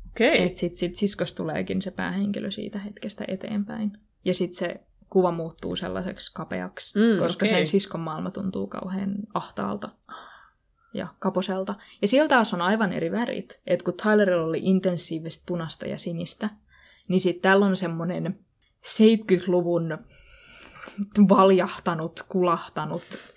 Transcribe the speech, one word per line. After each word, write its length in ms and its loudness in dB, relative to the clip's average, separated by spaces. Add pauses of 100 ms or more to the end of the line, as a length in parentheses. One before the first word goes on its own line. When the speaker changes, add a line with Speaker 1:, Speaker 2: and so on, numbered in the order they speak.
Speaker 1:
okei. 360 2
Speaker 2:
Et 120 -2
sit, 200 -4
sit 200 -2
siskosta 420 0
tuleekin 440 -4
se 100 -8
päähenkilö 600 -4
siitä 280 -10
hetkestä 480 -10
eteenpäin. 720 -6 (280)
Ja 80 2
sit 200 0
se 300 -4 (260)
kuva 220 4
muuttuu 440 -8
sellaiseksi 580 -6
kapeaksi, 680 -6
Speaker 1:
Mm, 200 4
Speaker 2:
koska 260 0
Speaker 1:
okei. 120 2
Speaker 2:
sen 100 2
siskon 340 0
maailma 300 -6
tuntuu 360 -6
kauhean 480 -6 (180)
ahtaalta 560 -8 (1040)
ja 140 -8 (120)
kaposelta. 560 -4 (260)
Ja 60 4
siellä 220 6
taas 240 4
on 80 -4
aivan 320 0
eri 180 -2
värit. 560 -6
Et 160 0
kun 100 -2 (100)
Tylerilla 420 4
oli 180 -2
intensiivistä 840 0
punaista 400 -4
ja 100 -4
sinistä, 520 -4 (580)
niin 120 2
sit 220 2
täällä 240 6
on 100 2
semmonen 640 -4 (440)
seitkytluvun 1120 4 (1300)
valjahtanut, 1000 4
kulahtanut, 720 -2 (340)